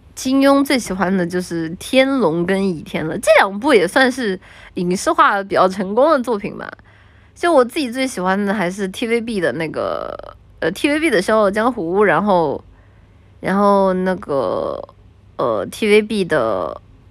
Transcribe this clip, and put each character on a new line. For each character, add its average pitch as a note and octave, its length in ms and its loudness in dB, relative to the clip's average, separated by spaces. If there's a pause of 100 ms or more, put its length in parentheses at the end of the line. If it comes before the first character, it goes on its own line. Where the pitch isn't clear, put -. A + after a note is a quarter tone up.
(140)
金 C4+ 260 0
庸 C#4 220 6
最 C#4 160 0
喜 G3+ 140 -6
欢 F#3 240 0
的 F3 100 0
就 F3+ 140 -4
是 E3+ 360 -6
《天 C4 300 2 (120)
龙》 E3+ 260 0
跟 F#3+ 180 0
《倚 F3+ 200 -4
天》 D#3+ 260 -8
了， - 100 -6
这 - 200 0
两 G3+ 200 0
部 C#4 140 0
也 F3+ 160 4
算 C4 240 2
是 G#3+ 260 -4 (360)
影 F3+ 200 -2
视 B3 160 -2
化 C4 320 4
比 G3 120 -6
较 D#3+ 120 4
成 F#3+ 280 -4
功 C4+ 160 4
的 C#4+ 120 2
作 A3+ 160 -4
品 G3+ 200 -10
吧。 - 120 -14 (640)
就 F4 160 -2
我 C4+ 140 6
自 B3 160 -6
己 B3+ 100 -4
最 C4 160 -2
喜 B3+ 140 -6
欢 F#3+ 240 0
的 G3 80 0
还 F#3 180 -2
是 G3 180 -6
T G#3 180 -8
V A#3 160 0
B A3 180 -6
的 D#3 120 0
那 D#3+ 160 -4
个， - 680 -8 (240)
呃 E3 120 0
，T - 160 -2
V D4+ 120 0
B D#4+ 80 2
的 A#3 140 2
《笑 A3 160 2
傲 G#3 120 4
江 A3 220 0
湖》， F#3 300 -2
然 F3+ 220 2
后， E3+ 400 0 (760)
然 F#3 160 -2
后 G3+ 360 4
那 F#3 240 0
个， F#2+ 720 -4 (480)
呃 A2+ 300 -2
，T - 200 -6
V G#3 160 6
B G#3+ 220 -2
的 A2+ 560 -2 (300)